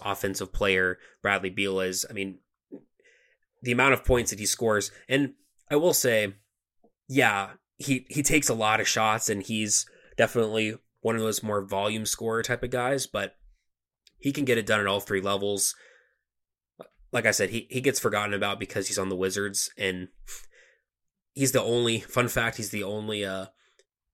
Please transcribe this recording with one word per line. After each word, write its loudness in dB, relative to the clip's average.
offensive -2
player, 2
Bradley 0
Beal -2
is. -2
I -14
mean, -6
the -2
amount 6
of 0
points 4
that -6
he -4
scores, 2
and 2
I 0
will 4
say, 2
yeah, 2
he, -2
he -2
takes 4
a 2
lot 2
of -2
shots, 2
and -2
he's -2
definitely 2
one 0
of -2
those -2
more -2
volume -2
scorer -2
type -4
of -4
guys, -2
but -6
he -2
can -4
get 2
it -2
done 4
at 0
all 2
three -2
levels. -2
Like 0
I 4
said, 2
he, -6
he -6
gets 0
forgotten 0
about -2
because -6
he's -4
on -2
the -4
Wizards, -2
and -4
he's 0
the 2
only, 2
fun 0
fact, -2
he's -8
the -6
only, -4
uh, -6